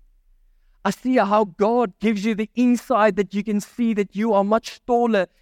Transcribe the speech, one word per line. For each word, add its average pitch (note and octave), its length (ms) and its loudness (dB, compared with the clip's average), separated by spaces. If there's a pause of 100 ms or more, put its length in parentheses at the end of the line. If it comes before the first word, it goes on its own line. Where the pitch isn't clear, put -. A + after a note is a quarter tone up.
(840)
I G3+ 80 -2
see B3+ 240 -2
how G#3+ 300 2
God G#3+ 540 -2
gives G3+ 260 -2
you A3+ 100 0
the G#3 200 -6
insight A#3 600 2
that G3+ 180 -4
you G3+ 100 -4
can G#3 180 -2
see A#3 320 -4
that G3+ 220 -4
you G#3+ 180 0
are G3 100 2
much G#3+ 420 -4
taller A#3 420 0 (140)